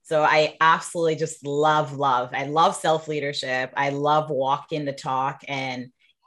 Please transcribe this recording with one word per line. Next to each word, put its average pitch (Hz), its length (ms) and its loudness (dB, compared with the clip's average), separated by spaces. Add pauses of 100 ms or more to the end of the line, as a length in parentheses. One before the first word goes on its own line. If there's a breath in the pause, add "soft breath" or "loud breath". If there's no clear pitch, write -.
So 151 200 0
I 151 380 4
absolutely 165 560 2
just 151 280 -6
love, 147 480 2
love. 131 400 0
I 135 120 -4
love 165 320 2
self-leadership. 143 1000 -2
I 139 140 0
love 147 400 2
walking 143 560 -2
the 139 80 -4
talk 139 540 -4
and 131 440 -8 (360 soft breath)